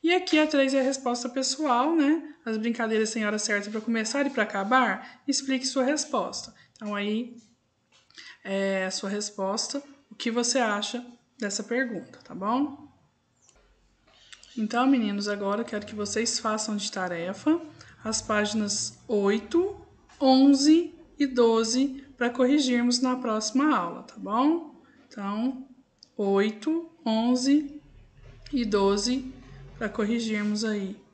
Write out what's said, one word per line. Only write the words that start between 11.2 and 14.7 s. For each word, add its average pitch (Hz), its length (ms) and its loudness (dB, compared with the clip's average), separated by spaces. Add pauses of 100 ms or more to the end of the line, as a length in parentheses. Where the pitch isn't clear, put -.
dessa 202 260 -6
pergunta, 233 600 -4
tá - 100 -20
bom? 240 560 -4 (1700)
Então, 233 280 0